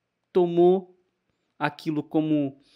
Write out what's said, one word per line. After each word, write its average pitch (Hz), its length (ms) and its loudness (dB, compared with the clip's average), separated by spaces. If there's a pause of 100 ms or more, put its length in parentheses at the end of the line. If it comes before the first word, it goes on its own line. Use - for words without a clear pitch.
(320)
tomou 180 640 2 (640)
aquilo 147 440 -6
como 147 580 -4 (160)